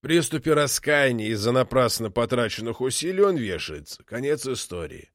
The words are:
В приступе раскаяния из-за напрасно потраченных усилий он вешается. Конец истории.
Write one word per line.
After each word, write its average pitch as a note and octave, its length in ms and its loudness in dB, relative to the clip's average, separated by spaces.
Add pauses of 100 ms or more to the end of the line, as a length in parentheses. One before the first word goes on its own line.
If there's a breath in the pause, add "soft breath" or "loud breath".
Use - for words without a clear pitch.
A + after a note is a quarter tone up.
В C3+ 60 -10
приступе D#3 480 2
раскаяния C#3 720 2
из-за A2 220 0
напрасно B2 580 2
потраченных A#2 720 -2
усилий D#3+ 400 0
он G3 160 6
вешается. D#2 680 -6
Конец C3+ 440 -4
истории. F2+ 680 -8